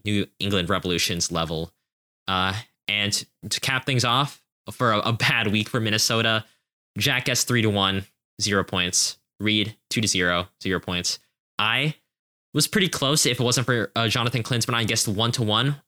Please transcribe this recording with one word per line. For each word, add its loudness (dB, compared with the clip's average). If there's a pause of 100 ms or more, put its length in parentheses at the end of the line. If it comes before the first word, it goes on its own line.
New 0 (100)
England -2
Revolutions -2
level. -4 (560)
Uh, 0 (320)
and -2 (220)
to -4
cap -2
things 0
off, 0 (300)
for 0
a, 4
a 0
bad 0
week 0
for -2
Minnesota, 0 (520)
Jack 0
gets 0
three 2
to 4
one, 2 (360)
zero 2
points. -2 (220)
Reed, 0 (140)
two 0
to 2
zero, 0 (140)
zero 0
points. -4 (400)
I 0 (580)
was 2
pretty 0
close 0
if 0
it 2
wasn't 2
for, 0
uh, 2
Jonathan 0
Klinsmann. -2
I 2
guessed 0
one 0
to -2
one, 0